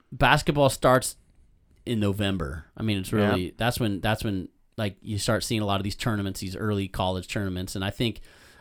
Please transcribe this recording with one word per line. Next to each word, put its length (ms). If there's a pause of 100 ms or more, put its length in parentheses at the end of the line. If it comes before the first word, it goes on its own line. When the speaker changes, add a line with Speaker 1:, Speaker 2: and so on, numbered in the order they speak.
(100)
Speaker 1:
basketball 600
starts 460 (680)
in 160
November, 680 (100)
I 60
mean, 160
it's 140
Speaker 2:
Yeah. 160
Speaker 1:
really, 300
that's 200
when, 220
that's 240
when, 240 (300)
like, 240
you 160
start 260
seeing 160
a 60
lot 140
of 40
these 120
tournaments, 440
these 160
early 320
college 400
tournaments, 480
and 80
I 60
think, 300 (400)